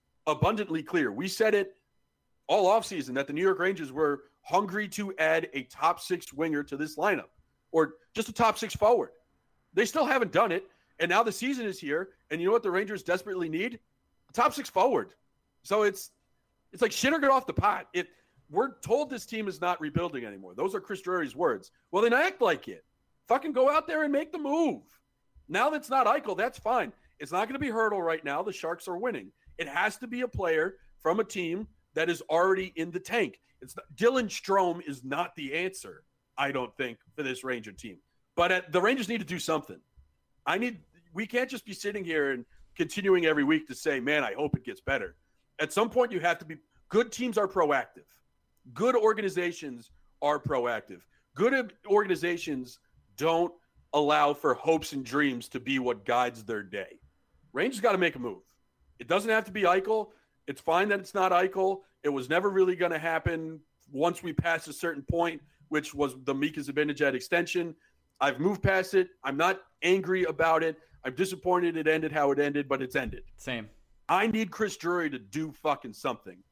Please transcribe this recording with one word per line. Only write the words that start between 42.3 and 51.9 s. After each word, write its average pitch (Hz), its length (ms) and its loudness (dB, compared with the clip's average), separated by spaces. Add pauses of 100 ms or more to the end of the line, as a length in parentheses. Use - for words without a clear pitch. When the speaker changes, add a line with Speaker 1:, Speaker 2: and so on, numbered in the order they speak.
Speaker 1:
and 127 140 -6 (300)
continuing 185 500 2
every 151 180 4
week 156 240 2
to 127 80 -12
say, 143 240 0
"Man, 143 240 2
I 107 100 -2
hope 143 240 -2
it - 80 -18
gets 107 160 -12
better." 113 340 -4 (440)
At 151 120 -2
some 220 180 2
point, 247 220 2
you 185 80 -2
have 170 200 2
to 170 60 -18
be, 156 120 -12 (320)
good 226 220 2
teams 240 260 -4
are 202 100 2
proactive. 147 640 0 (640)
Good 240 220 2
organizations 180 960 0 (300)
are 147 180 2
proactive. 120 640 -2 (340)
Good 240 180 4
ob-, 247 200 -2 (140)
organizations 170 920 0 (380)